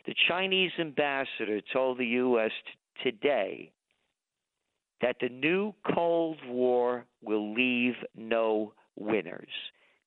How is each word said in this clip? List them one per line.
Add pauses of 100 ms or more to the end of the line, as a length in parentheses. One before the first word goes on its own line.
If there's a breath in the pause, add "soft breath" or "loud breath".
The (140)
Chinese
ambassador (120)
told
the
U
S (520)
t-,
today (1300)
that
the
new (220)
Cold (100)
War (180)
will
leave (200)
no (220 soft breath)
winners. (580 soft breath)